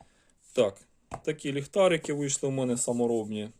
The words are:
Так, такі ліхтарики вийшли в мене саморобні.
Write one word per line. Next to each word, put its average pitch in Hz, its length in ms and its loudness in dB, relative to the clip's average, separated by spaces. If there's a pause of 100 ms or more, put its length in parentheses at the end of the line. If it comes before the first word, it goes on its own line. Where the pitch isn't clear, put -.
(540)
Так, 104 280 2 (420)
такі 151 300 -6
ліхтарики 160 600 2
вийшли 143 360 -2
в - 20 -2
мене 127 260 -2
саморобні. 117 720 -2 (100)